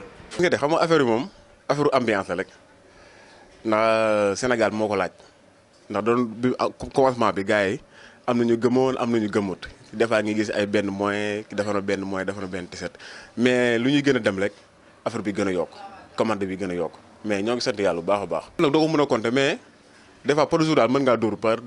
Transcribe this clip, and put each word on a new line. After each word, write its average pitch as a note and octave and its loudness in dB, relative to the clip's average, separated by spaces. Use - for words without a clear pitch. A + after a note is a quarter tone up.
Nga F3 4
de, A2+ 2
xam C#3 0
nga, E3 2
affaire E3 4
bi A#2+ 2
moom, B2 0
affaire D3 2
ambiance A2+ 2
la F#2 -2
rek. F#2 -6
Ndax A2 2
Sénégal A#2 2
moo G#2+ -2
ko G2+ 0
laaj. F2+ 0
Ndax G2+ -2
doon A#2+ 2
bi, A#2 -4
ah, A2 0
commencement B2 2
bi, F#2+ -4
gars G#2 2
yi A2+ -4
am B2 0
na A#2+ 4
ñu A#2 2
gëmoon, B2+ 2
am A#2+ -2
na A#2 2
ñu G#2+ 0
gëmut. G2+ -2
Des A2+ 0
fois A2 2
nga G#2+ -2
gis G#2+ -2
ay G2+ 0
benn G#2 0
moyen, G2+ -2
ki - -18
defar G2+ -4
na G2+ 0
benn G2 -2
moyen, F#2+ -4
defar G2 -6
na F#2+ -8
benn F2+ -8
tiset. F2+ -12
Mais B2 2
lu B2 2
ñuy C#3+ 2
gën C3+ 4
a A#2+ 0
dem G#2 0
rek, G2+ -2
affaire A2 -6
bi G#2 -4
gën G2 0
a F#2 -2
yokk, F2 -2
commande G#2+ 0
bi F#2+ -6
gën F#2+ -6
a F2 -6
yokk. E2 -4
Mais G2+ -2
ñoo A#2 -2
ngi A#2+ -4
sant A#2+ -4
Yàlla F2+ 0
bu E2+ -8
baax G2+ 0
a F#2+ -6
baax. E2 -6
Nag D#3+ 2
doo D#3 4
ko D#3+ 2
mën D#3 0
a C#3+ 2
compter, A2+ 0
mais C#3 0
des C3 0
fois D3 2
par E3 0
jour D#3 2
daal A#2 4
mën C#3 2
ngaa B2 4
dóor G#2+ 0
par A2+ 0